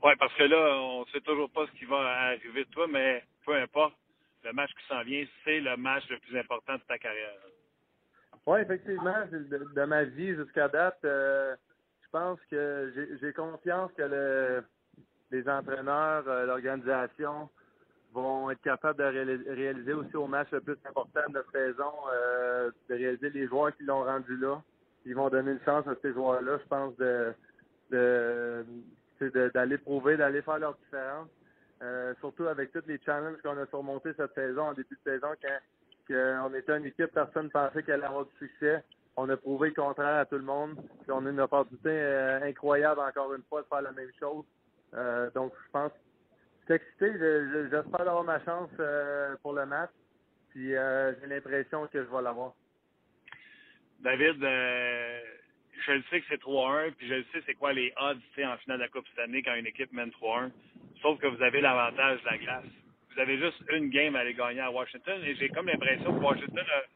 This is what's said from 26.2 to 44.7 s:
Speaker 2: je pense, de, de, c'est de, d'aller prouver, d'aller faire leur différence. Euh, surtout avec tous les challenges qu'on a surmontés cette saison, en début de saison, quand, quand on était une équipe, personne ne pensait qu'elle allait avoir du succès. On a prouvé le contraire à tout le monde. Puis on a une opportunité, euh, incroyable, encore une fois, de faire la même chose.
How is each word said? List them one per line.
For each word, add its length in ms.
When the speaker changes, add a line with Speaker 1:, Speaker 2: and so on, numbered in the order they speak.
Speaker 2:
je 100
pense, 300
de, 360
de, 720
c'est 120
de, 180
d'aller 280
prouver, 400
d'aller 240
faire 160
leur 200
différence. 520
Euh, 360
surtout 280
avec 240
tous 160
les 180
challenges 380
qu'on 140
a 100
surmontés 500
cette 160
saison, 300
en 100
début 300
de 80
saison, 180
quand, 160
quand 420
on 40
était 240
une 80
équipe, 260
personne 340
ne 40
pensait 320
qu'elle 140
allait 100
avoir 200
du 120
succès. 460
On 140
a 80
prouvé 320
le 60
contraire 440
à 60
tout 100
le 80
monde. 320
Puis 360
on 140
a 40
une 100
opportunité, 500
euh, 540
incroyable, 560
encore 340
une 100
fois, 200
de 40
faire 140
la 100
même 280
chose. 240